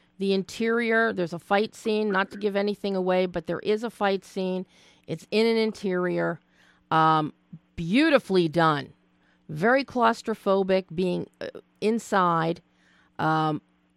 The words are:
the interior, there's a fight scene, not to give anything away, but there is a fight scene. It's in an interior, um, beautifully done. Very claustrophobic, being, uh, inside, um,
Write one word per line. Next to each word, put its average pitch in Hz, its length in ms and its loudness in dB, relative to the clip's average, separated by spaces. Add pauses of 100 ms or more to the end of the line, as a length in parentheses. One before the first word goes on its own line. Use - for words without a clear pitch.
(180)
the 196 140 0
interior, 226 800 0
there's 175 200 -4
a 170 60 -10
fight 202 360 -2
scene, 214 360 -2
not 196 220 0
to - 40 -14
give 202 200 -4
anything 202 400 -2
away, 185 300 2
but 175 200 -8
there 170 140 -6
is 214 240 -2
a 226 60 -8
fight 196 340 -2
scene. 185 420 -6 (400)
It's - 240 -10
in 220 160 2
an 226 100 2
interior, 180 840 -2 (500)
um, 160 420 4 (440)
beautifully 190 720 2
done. 151 460 0 (560)
Very 233 340 0
claustrophobic, 196 1080 0
being, 175 340 -2 (120)
uh, - 80 -10 (340)
inside, 180 800 0 (560)
um, 156 420 0 (360)